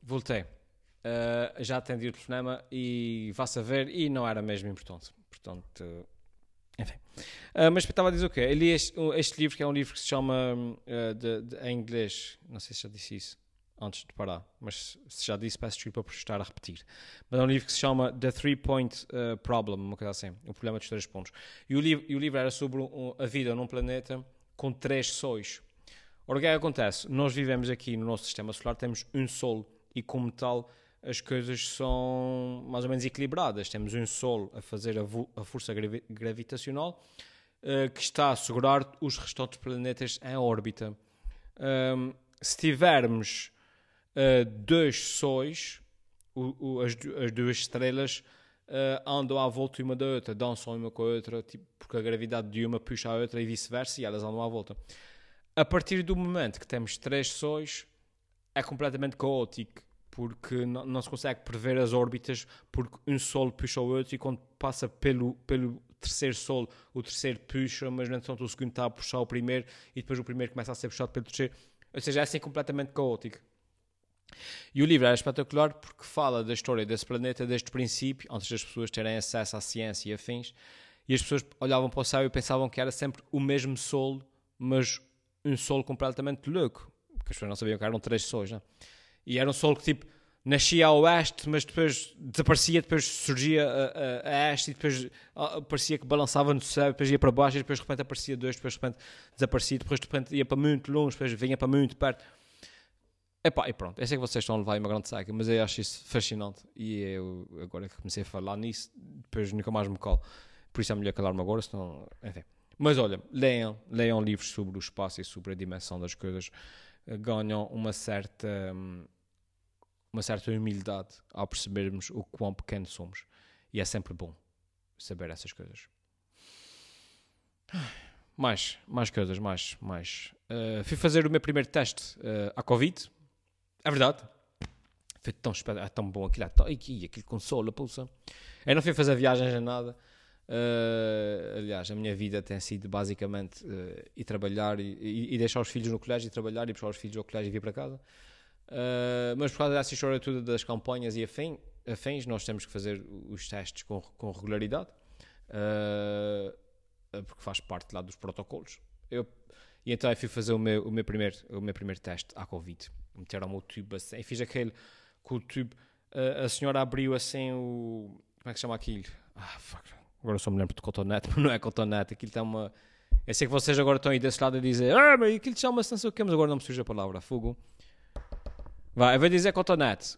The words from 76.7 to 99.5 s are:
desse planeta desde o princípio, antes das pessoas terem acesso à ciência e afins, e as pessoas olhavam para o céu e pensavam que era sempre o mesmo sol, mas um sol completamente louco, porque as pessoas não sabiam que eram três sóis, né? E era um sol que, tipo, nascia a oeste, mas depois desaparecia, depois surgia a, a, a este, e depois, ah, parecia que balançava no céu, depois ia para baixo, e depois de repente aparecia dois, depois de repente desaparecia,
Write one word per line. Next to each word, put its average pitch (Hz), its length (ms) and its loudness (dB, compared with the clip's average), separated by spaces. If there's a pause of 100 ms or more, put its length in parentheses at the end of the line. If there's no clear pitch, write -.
desse 110 180 -2
planeta 123 420 -4
desde 123 220 -2
o - 40 -18
princípio, 131 600 -4
antes 101 160 -6
das 117 160 -4
pessoas 113 260 -6
terem 110 260 -2
acesso 110 400 -4
à 104 40 -6
ciência 107 500 -6
e - 20 -2
afins, 120 420 -8 (540)
e 127 60 4
as 127 80 4
pessoas 139 220 0 (160)
olhavam 131 300 4
para 139 100 -2
o 131 40 2
céu 135 200 4
e 131 60 2
pensavam 131 380 0
que - 120 -4
era 131 100 0
sempre 135 400 -6
o 143 80 0
mesmo 139 380 2
sol, 135 460 -2 (360)
mas 127 420 2 (440)
um 143 120 2
sol 135 280 0
completamente 135 640 -2
louco, 156 420 0 (260)
porque - 160 -6
as - 40 -6
pessoas 104 120 -6
não 101 80 -4
sabiam 107 220 0
que 107 60 -6
eram 110 160 0
três 110 220 0
sóis, 101 280 -4
né? 110 100 -8 (640)
E 123 120 0
era 135 100 4
um 139 40 2
sol 147 220 6
que, - 80 -12
tipo, - 240 0 (380)
nascia 151 420 8
a 156 60 12
oeste, 160 560 8
mas 151 160 2
depois - 540 0
desaparecia, 160 640 6
depois 156 240 2
surgia 147 600 4
a, 131 640 0
a, 147 220 4
a 147 40 2
este, 139 160 -2
e 135 40 -6
depois, 131 340 0 (260)
ah, 156 280 -2
parecia 147 360 0
que 135 80 -8
balançava 143 460 6
no 139 80 4
céu, - 280 4
depois 139 220 2
ia 139 80 8
para 135 120 8
baixo, 135 260 6
e 143 40 2
depois 135 180 -2
de - 40 -8
repente 139 200 -4
aparecia 135 340 -4
dois, 123 200 -2
depois - 180 -6
de - 60 -10
repente 123 180 -2 (360)
desaparecia, 131 440 2